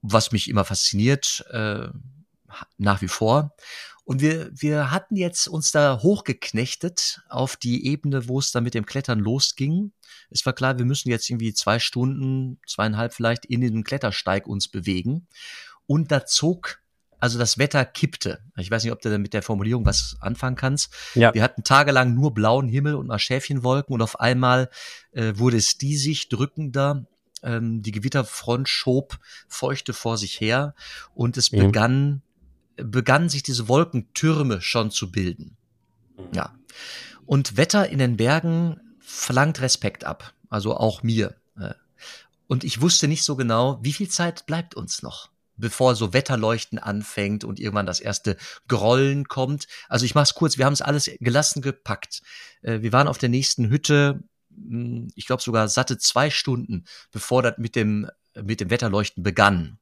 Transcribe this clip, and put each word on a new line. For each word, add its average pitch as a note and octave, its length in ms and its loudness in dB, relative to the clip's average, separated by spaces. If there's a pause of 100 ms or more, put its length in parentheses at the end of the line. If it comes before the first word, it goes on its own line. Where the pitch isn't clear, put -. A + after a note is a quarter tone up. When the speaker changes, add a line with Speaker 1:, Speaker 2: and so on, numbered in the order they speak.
Speaker 1:
was A2 300 2
mich G#2 180 0
immer G2+ 160 2
fasziniert, A2+ 840 0
äh, G#2+ 360 -4 (880)
nach G2+ 240 2
wie G2+ 60 -4
vor. C3+ 480 2 (480)
Und C3 180 -2
wir, D#3 320 0
wir D3 380 0
hatten F#3+ 240 -2
jetzt F3 320 -2
uns D#3 240 -2
da C#3 300 4
hochgeknechtet - 1300 -2
auf B2+ 280 -2
die B2 280 -2
Ebene, C#3 420 -2
wo B2+ 120 -2
es - 120 -4
dann A#2 120 0
mit A#2+ 100 -2
dem A2 140 -2
Klettern B2+ 320 -2
losging. C#3 720 0 (400)
Es - 160 -4
war C3 60 0
klar, C3 260 0
wir A#2+ 60 2
müssen C3 240 0
jetzt A#2 200 0
irgendwie A2+ 240 -2
zwei G#2 240 2
Stunden, C3 920 -2
zweieinhalb G#2+ 460 -2
vielleicht, A#2 320 0
in B2 160 0
diesem A2+ 220 0
Klettersteig G2 640 -2
uns G2+ 200 -4
bewegen. G2+ 600 -2 (580)
Und D3+ 260 0
da C#3+ 140 0
zog, - 560 -2 (380)
also A#2+ 180 0
das A#2 220 0
Wetter C#3+ 260 2
kippte. - 540 -4 (180)
Ich F#2 140 -4
weiß A2 120 0
nicht, A2+ 100 -2
ob - 80 -10
du G#2 180 0
mit G2+ 140 -4
der G#2 100 -2
Formulierung A2 420 0
was - 360 0
anfangen B2 340 -4
kannst. C3+ 360 -2 (220)
Speaker 2:
Ja. A#2 220 8
Speaker 1:
Wir A2 80 4
hatten - 200 0
tagelang C3+ 520 6
nur C3+ 180 2
blauen A2+ 340 4
Himmel C#3+ 280 0
und - 120 -6
mal G#2+ 120 -2
Schäfchenwolken C3 760 0
und A2+ 80 2
auf - 180 -2
einmal, B2+ 520 4 (400)
äh, A2 240 -2
wurde A#2 220 4
es - 200 2
diesig, C#3+ 520 -2
drückender. C#3 760 -2 (380)
Ähm, A2+ 400 -2
die G#2+ 80 -4
Gewitterfront A#2+ 760 -2
schob - 520 0 (280)
Feuchte C3 460 -6
vor A2+ 240 -4
sich G2+ 240 -6
her C3 320 0 (400)
und B2 240 0
es - 140 0
Speaker 2:
Mhm. G#2 80 2
Speaker 1:
begann, B2+ 600 4 (540)
begannen B2+ 540 2
sich C#3 140 -4
diese A#2+ 260 -4
Wolkentürme C#3+ 920 2
schon A2 300 -2
zu - 200 -6
bilden. F2+ 440 -4 (600)
Speaker 3:
Mhm. F#2 60 -16 (100)
Speaker 1:
Ja. - 220 -6 (680)
Und C#3 320 0
Wetter - 320 4
in C3+ 100 -2
den B2 180 2
Bergen E3 600 0 (200)
verlangt C3+ 600 0
Respekt - 440 -2
ab, - 280 -10 (160)
also G#2+ 280 -2
auch A2 240 0
mir. A2 340 0 (220)
Äh, - 160 -10 (720)
und B2+ 180 -2
ich B2 160 -2
wusste E3 260 4
nicht D3+ 160 0
so D3 140 -2
genau, A#2+ 440 2
wie C#3+ 120 -2
viel G3 160 -6
Zeit E3+ 360 -4
bleibt E3+ 300 -6
uns - 260 -8
noch, - 280 -14 (260)
bevor A#2 400 2
so G#2 180 -2
Wetterleuchten A#2 640 0
anfängt G#2 680 -4
und G#2+ 140 -8
irgendwann G2+ 260 -2
das F2 160 -4
erste G2+ 340 -4 (320)
Grollen C3 600 2
kommt. C3+ 380 -4 (200)
Also B2 180 0
ich A#2 80 -2
mach's D3 200 4
kurz, D#3 240 2
wir C3 80 2
haben's C#3 160 2
alles C#3+ 280 0 (120)
gelassen C3 400 2
gepackt. - 600 -6 (420)
Äh, A2+ 180 -2
wir A2 120 -2
waren C#3 140 6
auf - 100 -2
der B2+ 120 0
nächsten B2 400 0
Hütte, C#3+ 540 2 (320)
mh, A#2+ 600 -8
ich - 100 -14
glaub B2+ 160 -2
sogar A2 260 2
satte B2 300 0
zwei C#3 320 2
Stunden, B2 560 -4 (260)
bevor B2+ 320 0
das A#2 140 0
mit A#2 180 -6
dem, G#2 340 0 (320)
mit G#2 200 -4
dem F#2 80 -4
Wetterleuchten G#2+ 520 0
begann. F#2 600 2